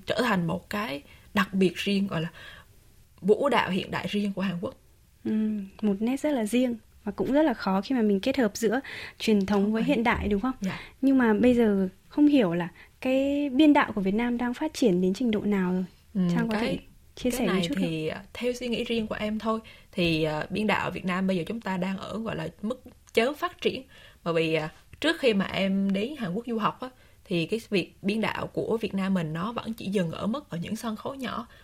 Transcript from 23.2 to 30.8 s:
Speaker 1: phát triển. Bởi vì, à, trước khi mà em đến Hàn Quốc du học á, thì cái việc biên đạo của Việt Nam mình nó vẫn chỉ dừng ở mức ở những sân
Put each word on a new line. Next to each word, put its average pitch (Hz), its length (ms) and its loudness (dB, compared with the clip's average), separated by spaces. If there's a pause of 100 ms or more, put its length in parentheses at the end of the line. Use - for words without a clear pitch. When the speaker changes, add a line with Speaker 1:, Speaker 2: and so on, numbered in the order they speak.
Speaker 1:
phát 349 260 -8
triển. 233 220 -2 (420)
Bởi 165 100 -2
vì, 165 200 2
à, 156 140 -2 (320)
trước 330 200 0
khi 226 140 4
mà 196 100 0
em 196 480 0
đến 214 260 -4
Hàn 180 160 -4
Quốc 233 120 -8
du 233 120 -4
học 208 220 -2
á, 254 80 -10 (380)
thì 165 200 -2
cái 220 140 -4 (100)
việc 180 320 -2
biên 208 180 0
đạo - 260 -2
của - 300 -2
Việt 202 180 -4
Nam 190 200 0
mình 160 180 0
nó 170 200 -4
vẫn 226 220 -8
chỉ 202 120 -10
dừng 185 240 0
ở - 160 -6
mức 262 240 -4
ở - 80 -6
những 175 180 -6
sân 220 200 -6